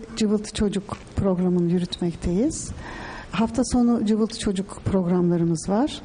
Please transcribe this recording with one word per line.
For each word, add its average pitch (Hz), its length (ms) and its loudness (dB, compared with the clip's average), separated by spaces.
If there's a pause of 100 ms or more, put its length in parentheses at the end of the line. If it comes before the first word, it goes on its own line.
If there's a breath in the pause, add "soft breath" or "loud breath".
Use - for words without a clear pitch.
(160)
Cıvıltı 208 380 0
Çocuk 202 440 -2 (180)
programını 180 560 2
yürütmekteyiz. 180 960 0 (640 loud breath)
Hafta 226 320 0
sonu 240 420 2
Cıvıltı 214 340 0
Çocuk 190 460 -4
programlarımız 175 840 2
var. 240 360 0